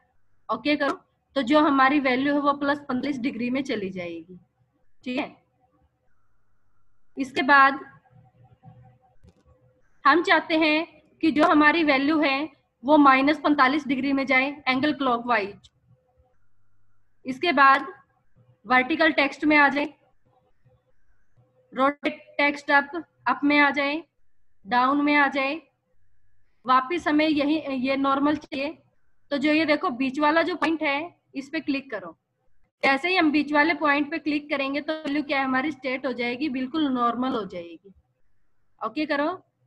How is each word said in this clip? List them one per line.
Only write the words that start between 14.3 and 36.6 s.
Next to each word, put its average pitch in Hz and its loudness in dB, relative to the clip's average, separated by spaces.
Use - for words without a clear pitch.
angle 269 0
clockwise। 233 -4
इसके 269 -2
बाद 277 4
vertical 254 2
text 285 -2
में 302 4
आ 285 6
जाए, 285 -4
rotate 285 -2
text 285 -2
up, 285 2
up 254 -2
में 294 2
आ 285 4
जाए, 285 -4
down 254 0
में 294 2
आ 285 4
जाए, 277 -6
वापस 262 0
हमें 302 2
यही, 302 0
ये 269 -2
normal 277 0
चाहिए। 294 -8
तो 285 -2
जो 302 2
ये 320 2
देखो 294 0
बीच 269 -4
वाला 311 2
जो 320 -4
point 311 -2
है 302 -4
इस 269 -12
पे 320 -6
click 269 -6
करो। 180 -12
जैसे 269 0
ही 370 0
हम 320 2
बीच 294 0
वाले 302 2
point 294 0
पे 330 -6
click 294 -6
करेंगे 277 -4
तो 320 -6
value 302 -6
क्या 285 -4
है 269 -2
हमारी 262 -2
state 254 -8
हो 247 -4
जाएगी, 240 -6
बिल्कुल 262 -4